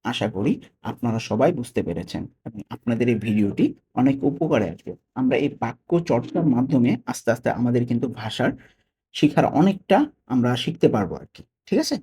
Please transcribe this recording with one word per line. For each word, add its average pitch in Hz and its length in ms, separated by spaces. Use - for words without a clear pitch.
আশা 110 260
করি 104 220
আপনারা 113 360
সবাই 113 340
বুঝতে 123 300
পেরেছেন 85 400
এবং 110 140
আপনাদের 117 380
এই 117 180
ভিডিওটি 107 380
অনেক 185 300
উপকারে 139 460
আসবে। - 220
আমরা 131 220
এই 143 140
বাক্য - 280
চর্চার 143 460
মাধ্যমে 127 440
আস্তে - 240
আস্তে 117 200
আমাদের 120 360
কিন্তু 120 220
ভাষার 120 420
শিখার - 320
অনেকটা 196 520
আমরা 123 300
শিখতে - 320
পারবো 101 280
আর - 180
কি, - 80
ঠিক 214 120
আছে? 302 240